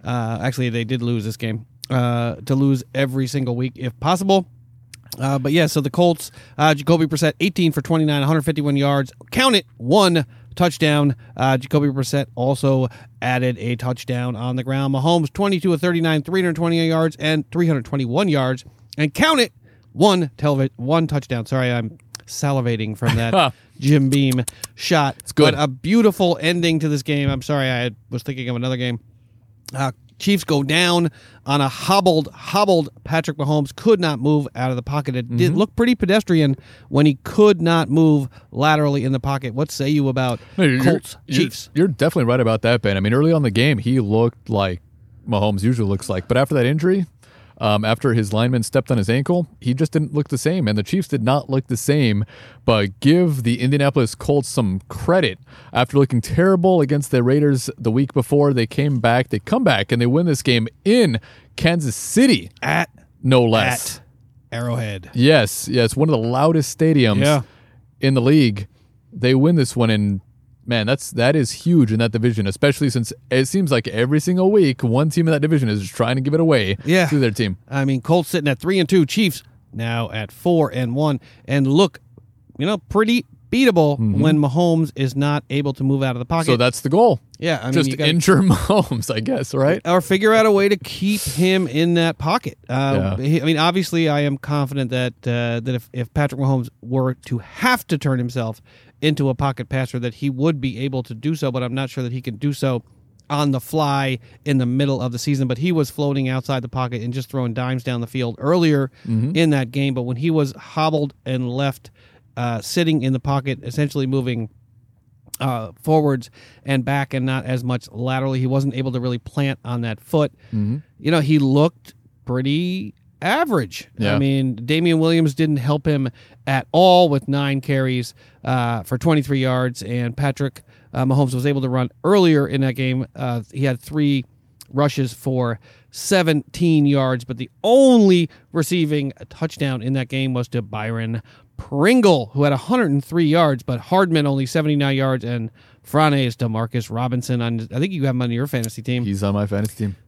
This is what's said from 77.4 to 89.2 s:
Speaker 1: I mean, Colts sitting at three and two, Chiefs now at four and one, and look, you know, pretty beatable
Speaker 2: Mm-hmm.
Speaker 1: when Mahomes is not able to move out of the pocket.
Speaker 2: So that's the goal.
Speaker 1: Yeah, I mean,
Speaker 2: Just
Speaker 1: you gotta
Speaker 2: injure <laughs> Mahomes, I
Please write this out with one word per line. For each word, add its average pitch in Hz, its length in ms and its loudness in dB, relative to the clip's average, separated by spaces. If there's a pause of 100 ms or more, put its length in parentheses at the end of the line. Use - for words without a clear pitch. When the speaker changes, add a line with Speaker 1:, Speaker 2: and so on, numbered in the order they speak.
Speaker 1:
I 135 180 -4
mean, 135 160 -2
Colts 165 280 0
sitting 147 180 -2
at 135 120 0
three 190 180 -2
and 170 100 0
two, 170 200 4
Chiefs 202 340 -2 (320)
now 117 380 -4
at 107 200 -8
four 165 400 0
and 123 240 -4
one, 147 240 0 (260)
and 139 200 0
look, 156 360 2 (580)
you 151 80 -2
know, 208 100 -2
pretty 220 480 0 (260)
beatable 185 460 4
Speaker 2:
Mm-hmm. 107 220 0
Speaker 1:
when 156 180 4
Mahomes 160 580 2
is 135 200 -4
not 143 340 0
able 139 240 -2
to 135 100 -6
move 135 200 0
out 131 120 -2
of 120 40 -8
the 123 60 -6
pocket. 165 200 -2
Speaker 2:
So 131 100 4
that's 123 260 0
the 135 80 -4
goal. 190 300 4 (200)
Speaker 1:
Yeah, 156 240 -2
I - 20 -10
mean, 131 80 -2
Speaker 2:
Just 143 160 2
Speaker 1:
you 127 80 -4
gotta 151 140 0
Speaker 2:
injure 170 240 4
<laughs> 190 80 4
Mahomes, 185 680 0
I 110 100 -2